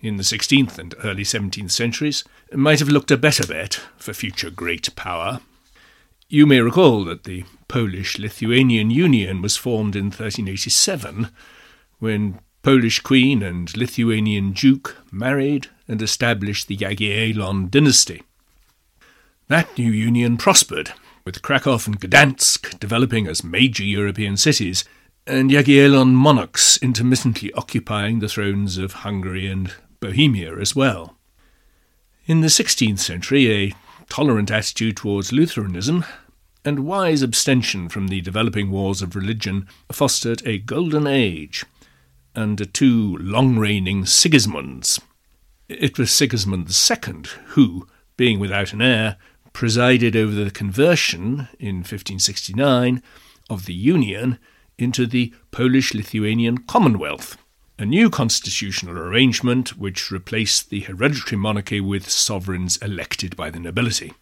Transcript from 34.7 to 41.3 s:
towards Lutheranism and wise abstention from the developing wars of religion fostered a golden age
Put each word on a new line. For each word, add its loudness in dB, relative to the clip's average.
towards -4
Lutheranism 0
and -2
wise 0
abstention 0
from -4
the -2
developing -2
wars -2
of -8
religion -6
fostered -2
a -4
golden -2
age -2